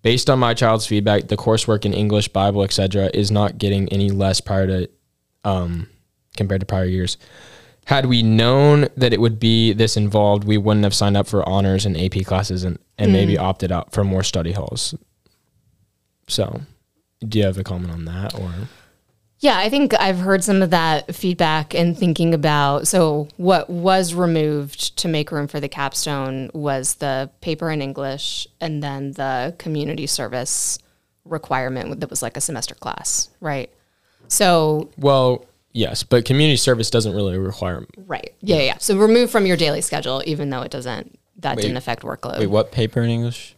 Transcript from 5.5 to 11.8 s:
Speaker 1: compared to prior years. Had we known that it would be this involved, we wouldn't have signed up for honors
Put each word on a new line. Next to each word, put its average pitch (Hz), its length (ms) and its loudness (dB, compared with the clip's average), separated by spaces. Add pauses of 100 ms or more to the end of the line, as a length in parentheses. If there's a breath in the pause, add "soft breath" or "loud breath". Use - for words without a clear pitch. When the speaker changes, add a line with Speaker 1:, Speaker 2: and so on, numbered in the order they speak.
Speaker 1:
compared 98 240 -2
to 95 40 -6
prior 95 200 -2
years. 92 320 -2 (680 loud breath)
Had 135 200 2
we 120 180 4
known 131 720 6
that 127 160 2
it 120 80 2
would 113 220 2
be 113 320 4
this 110 240 2
involved, 104 480 2
we 104 120 2
wouldn't 104 280 2
have 98 80 2
signed 101 240 2
up 101 100 0
for 101 220 0
honors 95 360 2